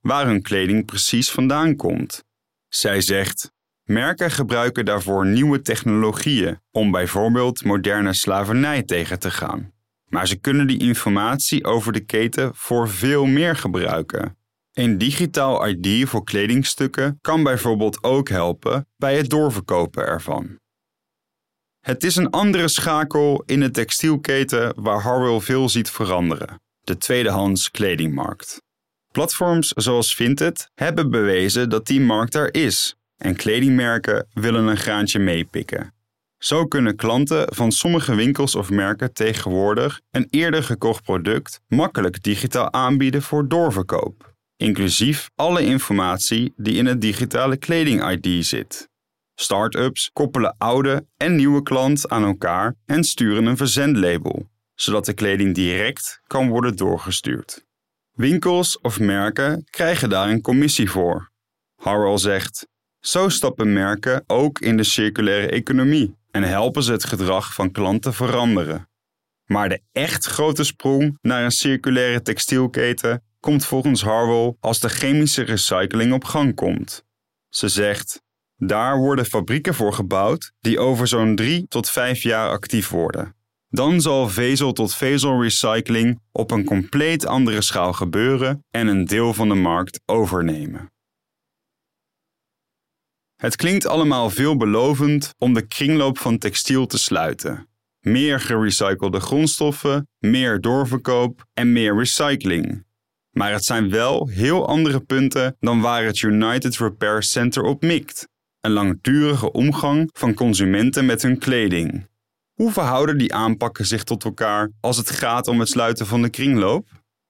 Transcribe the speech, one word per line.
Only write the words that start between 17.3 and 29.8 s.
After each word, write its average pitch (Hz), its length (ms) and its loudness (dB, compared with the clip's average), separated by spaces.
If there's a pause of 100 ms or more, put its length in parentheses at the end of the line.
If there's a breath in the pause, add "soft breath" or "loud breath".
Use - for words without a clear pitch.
bijvoorbeeld 113 600 0
ook 135 260 2
helpen 110 580 -2 (100)
bij 139 200 0
het 139 120 0
doorverkopen 101 760 0
ervan." 78 520 -6 (1200)
Het 131 240 -4
is 170 120 0
een 175 140 2
andere 185 380 2
schakel 147 800 0
in 139 140 0
de 135 120 2
textielketen 135 1040 0
waar 104 260 0
Harwell 123 380 2
veel 131 300 2
ziet 110 200 0
veranderen: 90 720 -2 (200)
de 90 160 -4
tweedehands 98 760 0
kledingmarkt. 82 880 -4 (500)
Platforms 170 560 0
zoals 120 480 0